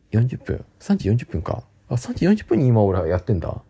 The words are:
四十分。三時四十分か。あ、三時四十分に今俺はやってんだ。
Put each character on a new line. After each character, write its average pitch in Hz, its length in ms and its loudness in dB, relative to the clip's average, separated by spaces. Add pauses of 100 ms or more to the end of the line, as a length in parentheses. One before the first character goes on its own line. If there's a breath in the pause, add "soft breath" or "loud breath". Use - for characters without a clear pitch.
(120)
四 117 160 2
十 127 100 -6
分。 - 260 -8 (140)
三 202 200 -2
時 - 100 -4
四 110 100 2
十 123 80 -4
分 - 160 -6
か。 - 220 -6 (260)
あ、 127 80 -2
三 240 160 -6
時 - 120 -2
四 202 100 6
十 - 80 -4
分 - 160 0
に 135 80 2
今 113 160 4
俺 95 160 2
は 82 80 -2
や 87 100 0
っ 90 60 -6
て 117 100 0
ん 90 60 -2
だ。 76 300 -8